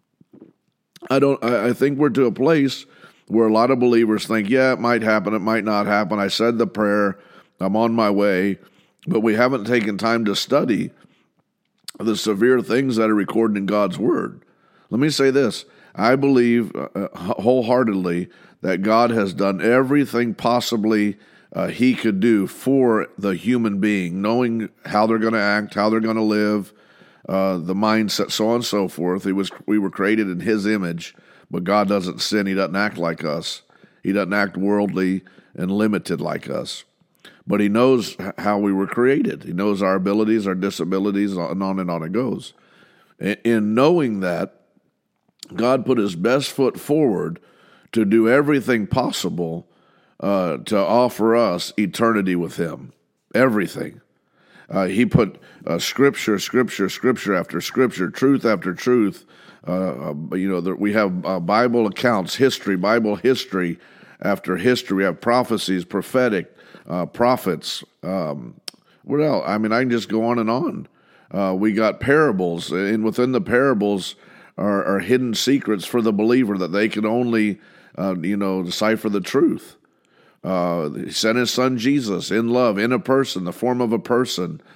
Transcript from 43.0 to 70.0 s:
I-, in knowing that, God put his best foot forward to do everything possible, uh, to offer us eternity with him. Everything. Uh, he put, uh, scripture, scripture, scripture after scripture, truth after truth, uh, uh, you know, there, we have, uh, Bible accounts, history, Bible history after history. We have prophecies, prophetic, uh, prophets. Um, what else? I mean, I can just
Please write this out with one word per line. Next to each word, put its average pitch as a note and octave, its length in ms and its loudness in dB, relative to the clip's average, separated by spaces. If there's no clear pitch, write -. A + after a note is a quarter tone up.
I-, G2+ 240 -2
in A2 300 2
knowing C3+ 460 2
that, F2+ 420 -4
God A#2+ 300 0
put B2 140 2
his G2+ 180 -2
best A#2+ 340 0
foot - 300 -2
forward G2 580 0
to A2+ 140 2
do A2 220 4
everything B2+ 580 2
possible, E2+ 840 -4
uh, F#2 380 0
to G2+ 220 -2
offer A2+ 580 2
us A2 420 0
eternity G#2 560 0
with F2 220 -4
him. C#2+ 360 -8
Everything. G#2+ 640 0
Uh, F#2+ 160 0
he G2 180 2
put, A2 340 2
uh, E2+ 120 -2
scripture, A2 600 0
scripture, G2 500 -2
scripture A2 460 -2
after E2 260 -4
scripture, G#2 480 0
truth C3+ 380 2
after F#2 260 0
truth, A2 540 0
uh, D#2+ 440 -4
uh, - 20 -2
you F#2+ 140 -2
know, F2+ 140 -2
there, F2+ 120 -4
we G#2 200 0
have, F#2+ 320 0
uh, F#2 120 -2
Bible A2+ 480 2
accounts, G2+ 500 0
history, A#2 400 0
Bible G#2 400 2
history F#2+ 640 0
after F#2+ 340 -2
history. G#2 400 0
We F#2+ 80 2
have F2 160 -2
prophecies, A2+ 640 0
prophetic, G2+ 720 -2
uh, F2 160 -4
prophets. G#2 800 -2
Um, D2+ 520 -6
what C#3+ 180 -2
else? C#3 260 0
I G2 120 0
mean, G#2+ 140 -2
I A#2 80 4
can C3 100 0
just A#2 180 -2